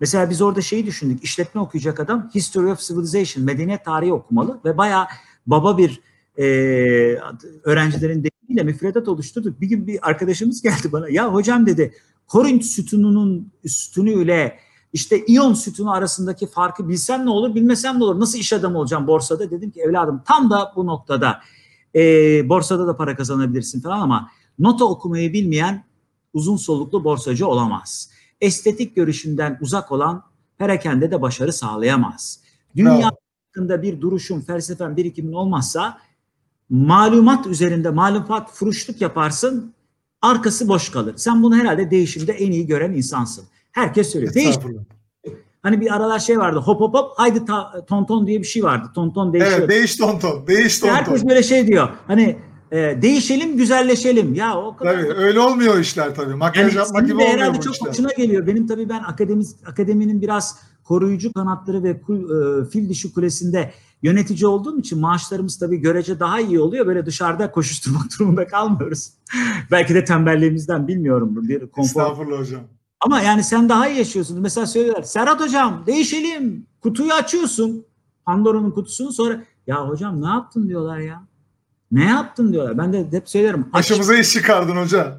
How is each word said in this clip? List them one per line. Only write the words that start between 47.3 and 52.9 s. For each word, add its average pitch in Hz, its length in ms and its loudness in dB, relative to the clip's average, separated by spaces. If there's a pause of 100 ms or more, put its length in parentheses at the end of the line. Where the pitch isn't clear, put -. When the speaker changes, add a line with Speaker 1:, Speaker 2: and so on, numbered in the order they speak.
Speaker 1:
ta-, 190 420 -8
ton 202 180 0
ton 214 220 0
diye 214 140 0
bir 170 60 -6
şey 226 160 -2
vardı. 120 320 0
Ton 170 160 -2
ton 180 220 -2
değişiyor. 180 260 4
Speaker 2:
Evet, 165 120 2
değiş 220 260 2
ton 208 220 0
ton, 147 280 -4
değiş 214 320 2
ton 202 100 2
Speaker 1:
Herkes 262 320 2
Speaker 2:
ton. 240 100 0
Speaker 1:
böyle 254 120 6
şey 247 240 2
diyor, 175 220 4 (180)
hani, 208 300 4 (360)
e, 151 300 -2